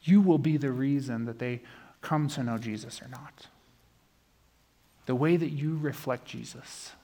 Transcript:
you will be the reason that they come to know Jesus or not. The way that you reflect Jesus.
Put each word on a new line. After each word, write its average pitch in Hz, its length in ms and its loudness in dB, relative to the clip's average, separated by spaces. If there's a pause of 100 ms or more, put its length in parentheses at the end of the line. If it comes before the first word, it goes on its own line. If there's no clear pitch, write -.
you 196 180 8
will 180 160 6
be 151 180 2
the 139 160 0
reason 127 540 0
that 117 140 -8
they 120 220 -6 (400)
come 151 280 0
to 139 140 -6
know 117 140 -2
Jesus 107 440 -8
or - 60 -20
not. 127 400 -18 (1600)
The 127 80 0
way 151 200 4
that 165 140 2
you 151 320 -2
reflect 131 440 -4
Jesus. - 680 -16 (120)